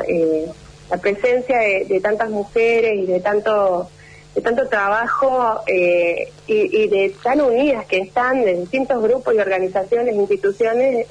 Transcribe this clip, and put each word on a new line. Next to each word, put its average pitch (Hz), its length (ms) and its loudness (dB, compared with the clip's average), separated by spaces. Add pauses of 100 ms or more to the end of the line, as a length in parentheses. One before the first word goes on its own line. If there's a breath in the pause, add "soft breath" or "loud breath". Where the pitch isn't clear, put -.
eh, 160 440 0 (400)
la 180 80 -2
presencia 247 640 0
de, 196 260 0
de 190 160 0
tantas 214 260 -2
mujeres 226 680 0
y 190 120 -2
de 185 140 0
tanto, 202 680 0 (460 loud breath)
de - 80 -2
tanto 240 260 0
trabajo, 226 1000 0
eh, 175 640 0 (160)
y, 214 360 0
y 208 60 2
de 196 340 0
tan 269 180 0
unidas 254 460 0
que 185 120 -2
están 247 460 0
de 180 140 2
distintos 247 440 -2
grupos 247 320 0
y 214 40 2
organizaciones 190 760 0
e 202 40 -2
instituciones, 226 920 0